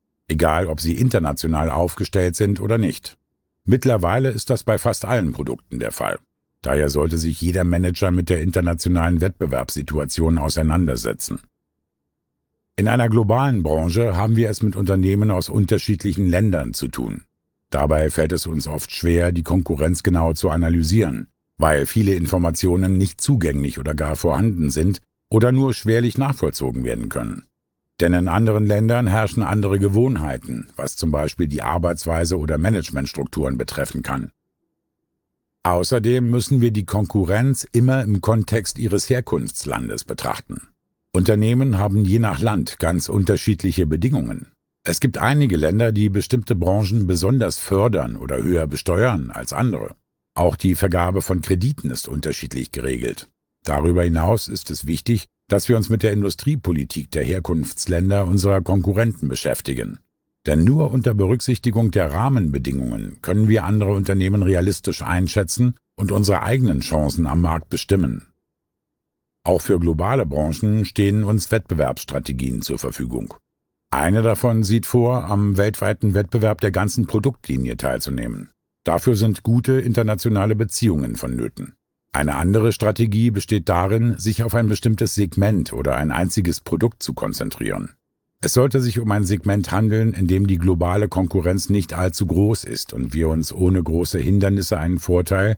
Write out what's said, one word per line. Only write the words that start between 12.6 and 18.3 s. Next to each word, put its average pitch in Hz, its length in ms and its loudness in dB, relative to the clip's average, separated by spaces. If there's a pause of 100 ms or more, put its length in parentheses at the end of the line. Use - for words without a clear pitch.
In 101 100 2
einer 117 220 2
globalen 113 540 2
Branche 85 540 0
haben 110 200 2
wir 113 140 2
es 107 120 -4
mit 104 140 0
Unternehmen 98 540 2
aus 92 180 -2
unterschiedlichen 98 800 0
Ländern 85 460 2
zu 65 140 -6
tun. 58 360 -6 (460)
Dabei 76 400 2
fällt 80 220 0